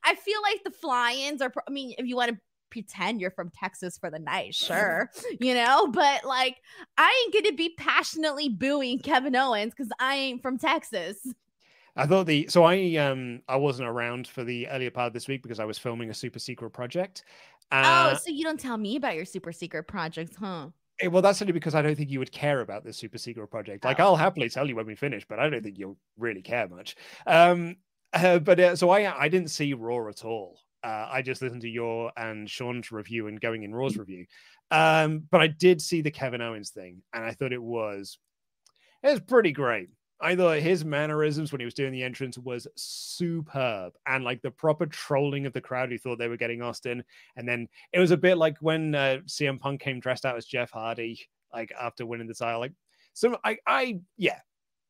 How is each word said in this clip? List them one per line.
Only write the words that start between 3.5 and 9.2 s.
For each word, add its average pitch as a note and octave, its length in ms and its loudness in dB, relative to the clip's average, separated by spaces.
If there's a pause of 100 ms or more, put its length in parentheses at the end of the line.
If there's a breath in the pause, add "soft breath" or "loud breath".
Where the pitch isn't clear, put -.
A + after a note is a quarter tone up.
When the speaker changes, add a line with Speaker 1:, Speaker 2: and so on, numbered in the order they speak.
Speaker 1:
Texas - 480 -10
for F3 100 -8
the D#3 80 -10
night, E3 380 -4
sure, F#3+ 560 0 (140)
<laughs> D#4+ 140 -8
you B3+ 140 2
know? B3+ 320 6
But, C#4 400 2
like, C4 300 0 (420 loud breath)
I E4+ 260 6
ain't F#4+ 80 -2 (120)
gonna G#4 120 2
be E4 220 -4
passionately D4+ 720 0
booing C4 480 0
Kevin B3+ 380 2